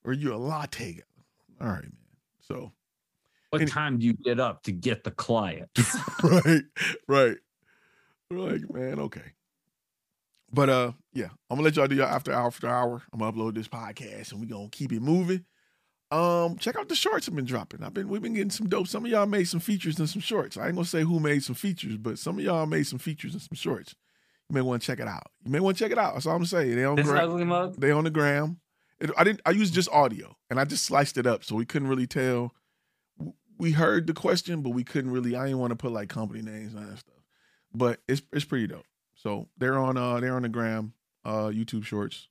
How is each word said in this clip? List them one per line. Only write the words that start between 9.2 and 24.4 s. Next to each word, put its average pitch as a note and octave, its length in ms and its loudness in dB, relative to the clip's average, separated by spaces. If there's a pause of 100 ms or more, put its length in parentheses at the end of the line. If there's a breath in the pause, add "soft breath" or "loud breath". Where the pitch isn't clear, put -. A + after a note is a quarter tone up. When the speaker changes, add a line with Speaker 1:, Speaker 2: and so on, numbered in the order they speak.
Speaker 1:
But, C#3 160 6
uh, B2 240 4 (200)
yeah, A2 140 -4 (220)
I'm B2 80 -4
gonna D3 60 0
let D3+ 140 4
y'all C#3 100 4
do C#3 80 0
y'all C3+ 120 4
after C3+ 260 -2
hour, B2 160 2
after A#2+ 200 -6
hour. A#2+ 340 0 (100)
I'm A2 80 -8
gonna A2 120 -2
upload A2 220 -4
this A2 140 -6
podcast G#2+ 640 -14
and G#2 80 -12
we A#2 60 -10
gonna G#2+ 220 -12
keep B2+ 240 -6
it A2+ 80 -2
moving. F3 440 2 (680)
Um, E3+ 480 2
check - 180 -4
out - 120 -8
the F4 80 -4
shorts F#4 320 0
I've F3 80 -6
been C3+ 100 -2
dropping. A#2+ 380 -6
I've G2+ 100 -12
been, G3 140 -6
we've G#3 120 -4
been D3+ 140 -6
getting G3+ 160 -2
some A3 180 -4
dope. - 200 0
Some A#3 160 -6
of A#3+ 80 -4
y'all G#3 140 4
made G3+ 180 2
some F3 160 -2
features E3+ 400 -2
and D#3 100 0
some G3 100 -6
shorts. - 360 -2
I - 100 -4
ain't E3+ 80 0
gonna F3 120 0
say E3 180 0
who E3 160 4
made D3 240 2
some B2+ 100 -6
features, E3+ 420 -4
but A2 220 -6
some F#3 200 -6
of G3+ 60 -2
y'all E3 220 2
made D#3 200 0
some B2+ 120 -8
features D3+ 340 -8
and - 100 -8
some - 120 -12
shorts. C#3+ 400 -6 (540)